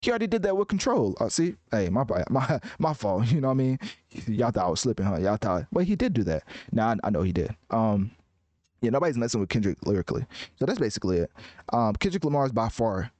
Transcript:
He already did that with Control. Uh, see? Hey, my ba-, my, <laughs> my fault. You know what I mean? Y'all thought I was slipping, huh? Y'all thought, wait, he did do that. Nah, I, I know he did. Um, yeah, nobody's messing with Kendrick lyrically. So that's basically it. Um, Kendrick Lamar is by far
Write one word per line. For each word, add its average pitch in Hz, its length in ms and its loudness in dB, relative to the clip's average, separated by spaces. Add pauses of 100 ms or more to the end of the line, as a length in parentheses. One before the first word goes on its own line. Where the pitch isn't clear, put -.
He - 80 0
already 226 160 2
did 190 160 0
that 196 140 2
with 196 120 0
Control. 185 520 2
Uh, 113 80 0
see? 131 260 0 (160)
Hey, 101 180 0
my 113 160 0
ba-, 90 240 -2
my, 131 320 0 (100)
<laughs> - 80 -18
my 156 140 0
fault. 101 360 0
You 143 120 4
know 135 80 0
what 131 60 2
I - 20 2
mean? 131 220 2 (480)
Y'all 117 240 0
thought 98 160 0
I 90 40 2
was 85 100 0
slipping, 104 260 0
huh? 95 120 0
Y'all 98 180 2
thought, 95 360 0
wait, 180 140 2
he 196 100 2
did 247 160 0
do 117 120 2
that. 80 200 -2 (280)
Nah, 113 180 2
I, 113 140 0
I - 60 0
know 80 120 2
he 92 100 0
did. 87 220 -2 (160)
Um, 107 400 2 (680)
yeah, 120 100 0
nobody's 143 260 2
messing 117 240 0
with 95 80 0
Kendrick 101 380 0
lyrically. 98 400 0 (320)
So 131 80 0
that's 208 140 0
basically 98 380 0
it. 85 120 0 (420)
Um, 117 220 2
Kendrick 185 300 -2
Lamar 143 220 2
is 131 60 -2
by 113 160 0
far 107 520 -2